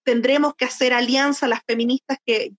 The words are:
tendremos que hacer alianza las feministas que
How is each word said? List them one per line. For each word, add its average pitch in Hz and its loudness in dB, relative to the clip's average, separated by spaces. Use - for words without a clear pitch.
tendremos 269 2
que - -4
hacer 247 0
alianza 269 0
las 226 -2
feministas 240 -2
que 208 -2